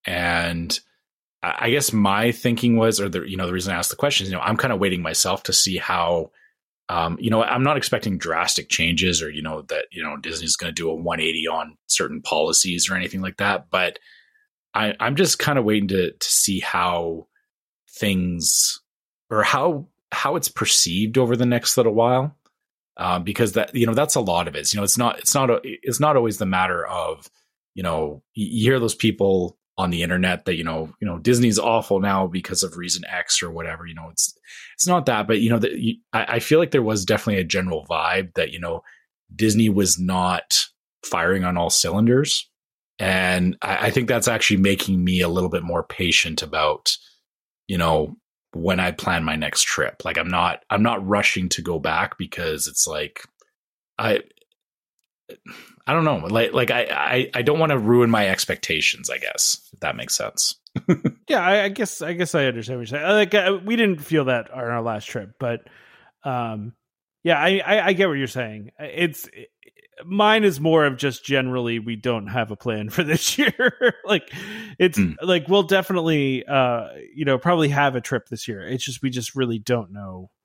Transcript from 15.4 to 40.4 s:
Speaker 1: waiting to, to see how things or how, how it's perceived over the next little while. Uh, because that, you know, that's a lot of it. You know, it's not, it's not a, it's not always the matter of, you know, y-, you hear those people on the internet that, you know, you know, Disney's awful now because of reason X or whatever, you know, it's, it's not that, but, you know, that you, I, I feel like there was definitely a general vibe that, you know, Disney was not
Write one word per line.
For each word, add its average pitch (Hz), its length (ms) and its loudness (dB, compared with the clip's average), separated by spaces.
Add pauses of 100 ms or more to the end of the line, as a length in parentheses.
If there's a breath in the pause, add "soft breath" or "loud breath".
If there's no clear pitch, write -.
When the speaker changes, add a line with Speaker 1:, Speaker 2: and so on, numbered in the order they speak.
Speaker 1:
waiting 104 280 2
to, 92 220 0
to - 160 -8
see - 320 0
how 85 680 -2 (600)
things 90 920 0 (480)
or 107 140 2
how, 143 440 0 (240)
how - 240 -2
it's - 140 -2
perceived 107 680 0
over 123 180 4
the 123 100 2
next 120 320 2
little 113 160 4
while. 127 420 4 (640)
Uh, 90 200 0
because 98 360 0
that, - 200 0
you 120 140 4
know, 113 60 0
that's 143 220 2
a 135 60 2
lot 87 280 0
of 73 60 -14
it. 73 180 -4
You 101 40 -2
know, 101 60 -2
it's 98 140 2
not, 120 220 0
it's - 140 0
not 135 160 4
a, 113 140 4
it's 123 380 -6
not 147 160 4
always 113 200 2
the 104 80 -2
matter 92 400 0
of, 80 460 -6 (420)
you 92 80 -10
know, 78 400 -4 (140)
y-, 107 160 -4
you 113 180 2
hear 135 100 4
those 113 140 0
people 98 640 2 (200)
on 92 120 -2
the 85 140 -2
internet 90 420 0
that, 92 100 -2
you - 100 -6
know, 80 340 -6
you 107 80 -6
know, 87 100 -6
Disney's 117 400 4
awful 104 440 2
now 98 260 0
because 90 360 -4
of 87 120 -6
reason 87 340 -6
X - 320 -2
or 87 80 -8
whatever, 82 380 -10
you 80 80 -16
know, 80 160 -16
it's, - 260 -4 (380 loud breath)
it's - 100 0
not 175 200 2
that, 107 200 2
but, 107 140 2
you 113 100 4
know, 117 80 4
that 107 220 2
you, 113 160 -2 (160)
I, 113 140 0 (100)
I 117 40 2
feel 151 200 4
like 170 120 2
there 131 120 4
was 107 220 0
definitely 104 360 0
a 85 40 0
general 87 440 -2
vibe 85 460 -2
that, 82 160 -2
you 87 80 -14
know, 85 240 -6 (500 soft breath)
Disney 110 360 4
was 95 280 2
not 90 640 0 (440)